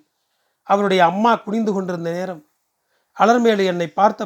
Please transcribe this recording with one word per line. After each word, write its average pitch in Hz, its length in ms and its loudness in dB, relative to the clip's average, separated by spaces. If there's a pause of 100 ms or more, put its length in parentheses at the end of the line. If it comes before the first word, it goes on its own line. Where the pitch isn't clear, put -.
(640)
அவருடைய 196 420 0
அம்மா 202 320 2
குனிந்து 214 360 -4
கொண்டிருந்த 180 400 -6
நேரம் 180 300 -10 (760)
அலர்மேலு 220 460 2
என்னை 175 240 -2
பார்த்த 214 380 0